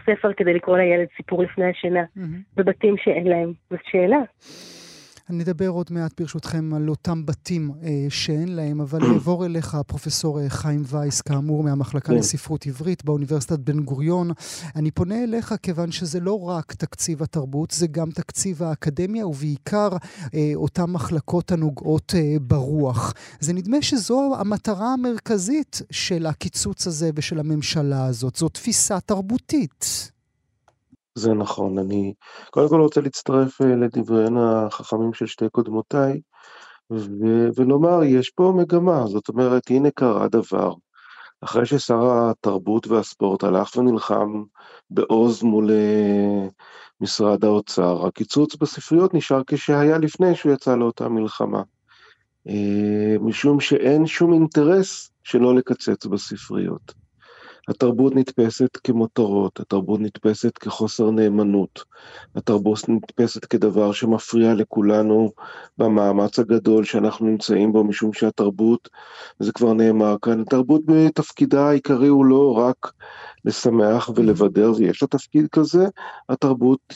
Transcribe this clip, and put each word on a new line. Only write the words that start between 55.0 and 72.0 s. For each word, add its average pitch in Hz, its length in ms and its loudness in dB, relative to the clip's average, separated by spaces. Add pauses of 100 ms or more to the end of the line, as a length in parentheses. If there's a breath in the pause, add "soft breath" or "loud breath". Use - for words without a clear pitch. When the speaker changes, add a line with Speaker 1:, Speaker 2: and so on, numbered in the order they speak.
Speaker 3:
שלא 123 320 4
לקצץ 120 500 0
בספריות. 98 880 -8 (760 loud breath)
התרבות 123 480 2
נתפסת 127 680 0
כמותרות, 110 760 0
התרבות 101 400 -2
נתפסת 208 580 -2
כחוסר 110 540 -2
נאמנות, 104 720 0 (520 loud breath)
התרבות 107 440 0 (100)
נתפסת - 560 -2
כדבר 104 460 2
שמפריע 113 640 2
לכולנו 107 800 2 (460 loud breath)
במאמץ 104 640 2
הגדול 110 440 4
שאנחנו 107 420 -2
נמצאים 107 480 2
בו, 107 100 6
משום 104 300 -2
שהתרבות, 110 760 2 (500 loud breath)
זה 104 120 -2
כבר 113 220 2
נאמר 110 480 4
כאן, 113 200 0
התרבות 127 440 2
בתפקידה 151 840 4
העיקרי 139 380 4